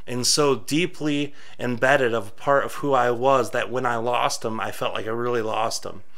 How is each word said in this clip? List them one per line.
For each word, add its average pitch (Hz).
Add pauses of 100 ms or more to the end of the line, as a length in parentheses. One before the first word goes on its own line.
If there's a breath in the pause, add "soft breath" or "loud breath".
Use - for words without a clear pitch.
and 120
so 143
deeply 147 (240 loud breath)
embedded 123
of 113
a 101
part 139
of 117
who 143
I 123
was 123
that 107
when 127
I 120
lost 123
him, 110
I 104
felt 107
like 107
I 110
really 120
lost 110
him. - (160 loud breath)